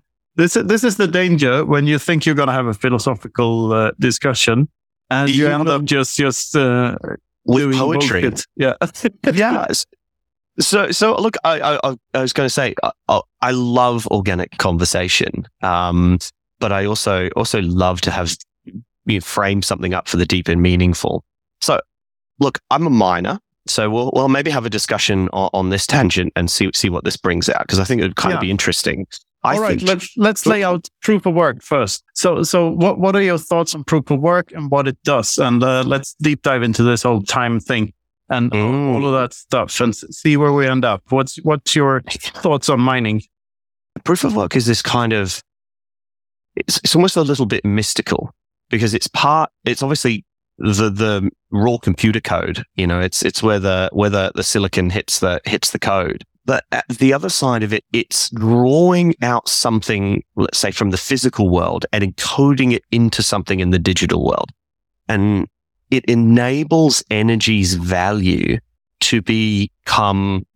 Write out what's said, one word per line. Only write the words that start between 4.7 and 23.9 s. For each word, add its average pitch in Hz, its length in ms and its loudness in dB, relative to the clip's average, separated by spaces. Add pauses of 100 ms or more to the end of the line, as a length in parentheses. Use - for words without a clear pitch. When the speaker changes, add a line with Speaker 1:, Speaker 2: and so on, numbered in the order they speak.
Speaker 1:
and 139 220 0
you 139 140 2
Speaker 2:
You 143 80 2
Speaker 1:
end 151 140 0
Speaker 2:
know 151 100 2
Speaker 1:
up 147 80 -2
just, 135 320 0
just, 139 400 -2
uh, 123 400 2 (480)
Speaker 2:
With 127 180 2
Speaker 1:
doing 135 160 0
Speaker 2:
poetry. 131 440 0
Speaker 1:
bullshit. - 220 -2 (120)
Yeah. 131 180 0 (280)
<laughs> - 300 -2
Speaker 2:
Yeah. 214 380 0
S-, - 160 -4 (760)
so, 196 300 0
so 214 280 2
look, 208 260 -2
I, 160 160 0
I, 143 300 -2
I, 127 60 -8 (180)
I 131 80 2
was 127 100 -2
gonna 135 180 0
say, 127 320 -2
I, - 80 0 (180)
I, 104 120 2 (200)
I 123 120 0
love 123 560 2
organic 92 500 -2
conversation, 90 880 0 (160)
um, 87 560 2 (420)
but 104 120 -2
I 98 140 0
also, 98 500 0
also 110 260 -2
love 90 400 0
to 95 80 0
have, 87 260 -6 (280)
you 90 100 -20 (320)
know, 104 140 0
frame 98 420 -2
something 90 320 -4
up 92 140 -4
for - 100 -2
the 87 80 2
deep 90 220 -2
and 87 120 2
meaningful. 90 640 2 (380)
So, - 180 0 (580)
look, 139 200 0 (120)
I'm 143 160 2
a 156 40 2
miner, 101 480 2 (280)
so 107 220 -2
we'll, 120 260 -2